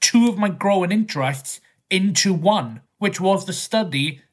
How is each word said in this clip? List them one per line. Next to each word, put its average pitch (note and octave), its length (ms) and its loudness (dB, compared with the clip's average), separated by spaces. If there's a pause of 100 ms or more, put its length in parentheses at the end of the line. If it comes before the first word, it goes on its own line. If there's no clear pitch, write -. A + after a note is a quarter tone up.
two A#3+ 280 4
of G3 100 -2
my G#3 100 0
growing F#3 440 0
interests C#3+ 680 -2 (300)
into F#3+ 440 2
one, D#3 480 0 (160)
which G3 220 -2
was F#3+ 260 0
the - 60 -8
study D3+ 680 -4 (120)